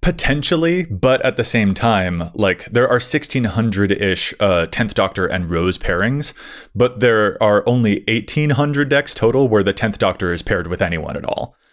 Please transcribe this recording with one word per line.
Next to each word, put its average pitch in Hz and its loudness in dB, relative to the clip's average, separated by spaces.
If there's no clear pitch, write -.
Potentially, 165 0
but 127 2
at 127 0
the 117 0
same 104 2
time, 92 0
like, 95 0
there 120 2
are 120 2
sixteen 139 -2
hundred-ish, 101 0
uh, 87 2
tenth 113 -4
Doctor 95 0
and 87 -4
Rose 87 0
pairings, 113 -4
but 123 0
there 110 2
are 104 4
only 117 2
eighteen 131 -2
hundred 143 0
decks 143 0
total 127 2
where 104 4
the 98 2
tenth 107 -2
Doctor 92 0
is 85 -4
paired 90 -2
with 85 -2
anyone 82 -4
at - -8
all. - -6